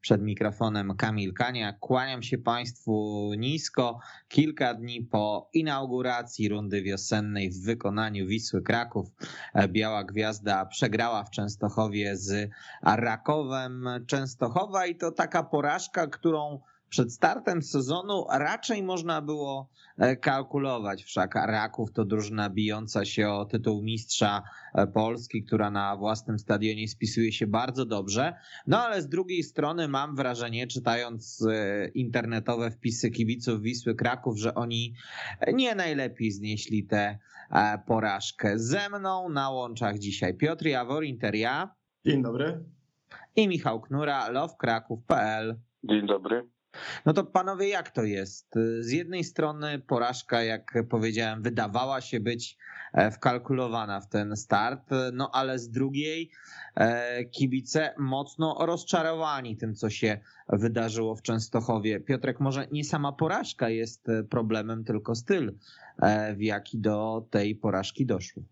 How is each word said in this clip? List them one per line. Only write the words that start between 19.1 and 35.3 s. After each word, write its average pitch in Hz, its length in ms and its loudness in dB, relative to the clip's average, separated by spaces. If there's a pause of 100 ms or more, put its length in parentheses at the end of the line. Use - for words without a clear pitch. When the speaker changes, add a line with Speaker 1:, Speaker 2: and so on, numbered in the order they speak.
Speaker 1:
było, 143 480 -4 (280)
e, 123 180 6
kalkulować. 131 880 0
Wszak 95 320 0
Raków 107 560 0
to 110 140 0
drużyna 104 440 0
bijąca 107 560 -2
się 104 240 2
o 101 160 0
tytuł 107 380 0
mistrza, 107 600 0 (320)
e, 101 120 6
Polski, 113 560 0
która 104 280 2
na 101 260 -2
własnym 107 420 -2
stadionie 107 480 0
spisuje 110 440 0
się 107 160 0
bardzo 123 380 0
dobrze. 110 480 0 (340)
No 170 100 6
ale 226 240 2
z 143 80 -6
drugiej 180 340 0
strony 151 440 0
mam 143 280 -2
wrażenie, 120 520 -2
czytając, 117 840 -2
e, 104 380 0
internetowe 117 840 0
wpisy 113 400 -2
kibiców 117 500 0
Wisły 117 340 -2
Kraków, 120 440 -2
że 110 160 0
oni 117 380 -2 (600)